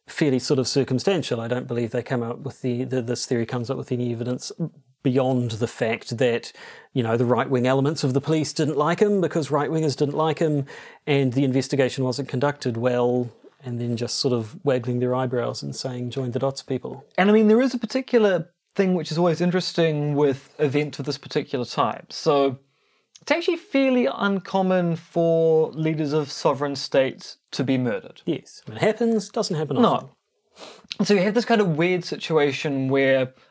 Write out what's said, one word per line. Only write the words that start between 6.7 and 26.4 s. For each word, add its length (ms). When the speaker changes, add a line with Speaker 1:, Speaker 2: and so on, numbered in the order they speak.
Speaker 1:
you 80
know, 160
the 80
right-wing 400
elements 360
of 120
the 80
police 320
didn't 240
like 220
him 200
because 300
right-wingers 460
didn't 200
like 220
him, 260
and 280
the 100
investigation 600
wasn't 240
conducted 500
well, 520
and 160
then 160
just 220
sort 140
of 300
waggling 380
their 160
eyebrows 480
and 100
saying, 360
"Join 200
the 80
dots, 240
people." 420
Speaker 2:
And, 120
I 40
mean, 160
there 120
is 140
a 40
particular 720
thing 180
which 160
is 80
always 220
interesting 760
with 460
events 400
of 60
this 120
particular 460
type. 480
So 460
it's 120
actually 240
fairly 500
uncommon 880
for 800
leaders 400
of 180
sovereign 460